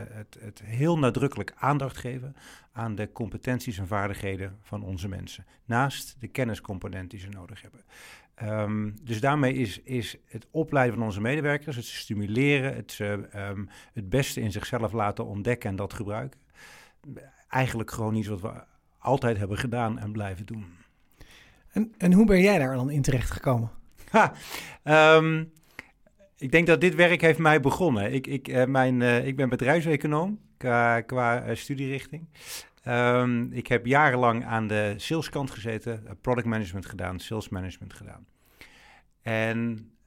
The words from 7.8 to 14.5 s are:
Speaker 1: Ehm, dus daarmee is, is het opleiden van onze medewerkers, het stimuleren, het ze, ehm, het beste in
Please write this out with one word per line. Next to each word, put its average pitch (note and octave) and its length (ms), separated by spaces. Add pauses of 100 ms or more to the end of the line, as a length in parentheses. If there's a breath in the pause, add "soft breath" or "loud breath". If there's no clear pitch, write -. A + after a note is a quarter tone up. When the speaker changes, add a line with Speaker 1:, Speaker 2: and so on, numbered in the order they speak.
Speaker 1:
Ehm, G#2+ 560 (120)
dus A#2 180
daarmee C3+ 320
is, B2+ 300
is B2 340 (100)
het - 240
opleiden C#3+ 460
van A#2 80
onze G2+ 160
medewerkers, C#3+ 560
het A#2 80
stimuleren, C3 880
het A2+ 180
ze, G#2 380
ehm, G2+ 340 (280 loud breath)
het G2+ 160
beste B2+ 320
in A2 120